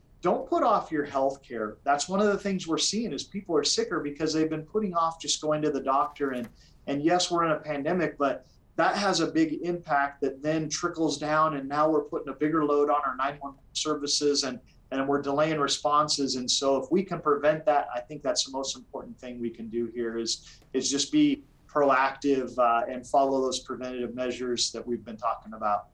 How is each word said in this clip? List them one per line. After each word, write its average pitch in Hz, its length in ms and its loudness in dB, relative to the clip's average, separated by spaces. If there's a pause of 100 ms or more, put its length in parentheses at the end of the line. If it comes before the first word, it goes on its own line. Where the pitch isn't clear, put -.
(220)
don't 202 260 0
put 330 140 2
off 214 280 2
your 147 140 0
health 135 380 -2
care. 107 420 -6
That's 143 240 0
one 190 100 -2
of 214 100 4
the 196 100 2
things 196 280 -4
we're 320 120 0
seeing 208 340 -2
is 139 120 -6
people 196 300 -6
are 143 80 4
sicker 180 380 0
because 147 320 -4
they've 156 160 2
been 156 160 -4
putting 208 300 -2
off 165 260 0
just - 220 -4
going 151 180 0
to 151 100 0
the 135 120 -2
doctor. 139 480 0
And, 123 180 -6 (380)
and 143 160 -2
yes, 175 280 2
we're 170 140 2
in 160 60 2
a 151 80 2
pandemic, 151 580 -2
but 135 300 -2 (300)
that 175 200 2
has 190 240 2
a 160 60 2
big 156 380 2
impact 151 580 -2
that - 200 -2
then 156 280 0
trickles 160 480 -2
down. 151 380 2
And 135 120 -6
now 151 220 2
we're 147 140 2
putting 151 260 -8
a 123 60 -8
bigger 156 280 2
load 147 240 4
on 147 160 2
our 127 120 -4
nine 143 240 -4
one 139 120 -10
one - 120 -20 (100)
services 143 720 0
and, - 140 -4 (340)
and 135 140 0
we're 143 140 2
delaying 147 400 2
responses. 143 760 2
And 123 140 -4
so 135 320 2
if - 80 -6
we 185 120 4
can 170 180 -4
prevent 151 460 2
that, 143 280 2
I - 60 -4
think 147 220 -12
that's - 240 0
the 135 60 -14
most 135 260 -6
important 120 420 -14
thing 123 180 -12
we 117 120 -4
can 113 180 -12
do 117 260 -2
here 117 220 -4
is, - 420 -6 (140)
is 131 180 0
just 139 220 -2
be 147 300 4 (240)
proactive, 135 920 2
uh, 117 280 4
and 123 200 -8
follow 135 340 4
those 127 200 0
preventative 123 540 -6
measures 123 580 -2
that 113 140 -8
we've 117 200 -4
been 113 100 -12
talking 110 380 -6
about. 107 400 -2